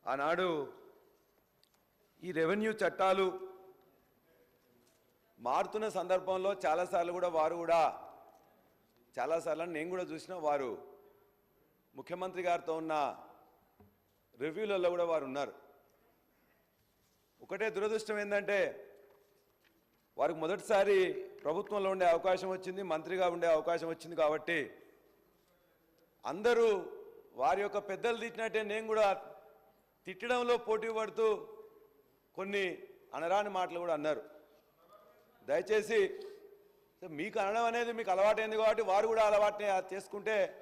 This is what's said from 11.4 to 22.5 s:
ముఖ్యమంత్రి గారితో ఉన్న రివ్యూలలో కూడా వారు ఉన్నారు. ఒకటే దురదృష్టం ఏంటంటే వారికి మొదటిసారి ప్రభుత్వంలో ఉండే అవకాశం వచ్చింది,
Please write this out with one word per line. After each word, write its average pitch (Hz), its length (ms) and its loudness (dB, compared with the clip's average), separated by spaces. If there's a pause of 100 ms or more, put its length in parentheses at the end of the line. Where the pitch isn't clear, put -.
ముఖ్యమంత్రి 180 480 -8
గారితో 170 340 -2
ఉన్న 160 180 -4 (1500)
రివ్యూలలో 180 500 0
కూడా 175 140 0
వారు 160 200 0
ఉన్నారు. 135 280 -4 (1900)
ఒకటే 208 300 -4
దురదృష్టం 214 480 -2
ఏంటంటే 202 400 0 (1600)
వారికి 156 200 0
మొదటిసారి 196 600 2 (440)
ప్రభుత్వంలో 190 480 -2
ఉండే 185 160 2
అవకాశం 180 420 4
వచ్చింది, 185 340 -6